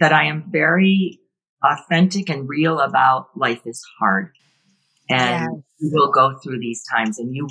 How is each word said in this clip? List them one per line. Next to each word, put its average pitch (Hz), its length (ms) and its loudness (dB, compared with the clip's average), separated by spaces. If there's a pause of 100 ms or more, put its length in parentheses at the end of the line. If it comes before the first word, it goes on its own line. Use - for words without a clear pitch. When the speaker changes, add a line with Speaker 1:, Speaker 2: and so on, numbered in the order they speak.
Speaker 1:
that 156 120 4
I 151 120 4
am 151 260 -6
very 185 680 2 (440)
authentic 175 640 0
and 139 200 -6
real 156 320 0
about 131 560 2
life 120 280 -2
is 113 180 -12 (160)
hard. 95 340 0 (760)
And 127 100 2 (220)
Speaker 2:
Yes. 165 80 -4 (300)
Speaker 1:
you 151 160 -4
will 143 180 2
go 135 260 4
through 131 220 -10
these 117 320 -10
times 113 260 -2
and 123 160 -8
you 147 160 -6